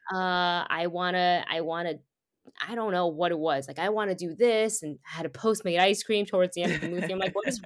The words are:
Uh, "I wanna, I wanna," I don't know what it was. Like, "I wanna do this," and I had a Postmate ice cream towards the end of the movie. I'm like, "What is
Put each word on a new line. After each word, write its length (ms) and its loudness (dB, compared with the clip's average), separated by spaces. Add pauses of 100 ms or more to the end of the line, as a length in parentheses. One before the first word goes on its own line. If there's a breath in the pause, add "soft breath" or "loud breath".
(140)
Uh, 560 0
"I 180 -2
wanna, 600 2
I 140 -2
wanna," 320 -4 (720)
I 100 -8
don't 160 -2
know 160 2
what 240 0
it 80 -2
was. 280 0
Like, 120 -12
"I 100 0
wanna 260 0
do 200 -6
this," 480 2
and 140 -8 (140)
I 40 -12
had 100 -6
a 40 -4
Postmate 500 0
ice 240 4
cream 220 2
towards 280 2
the 100 -2
end 100 2
of 80 -4
the 60 -4
movie. 240 -2
I'm 80 -4
like, 140 -2
"What 140 -4
is 180 -6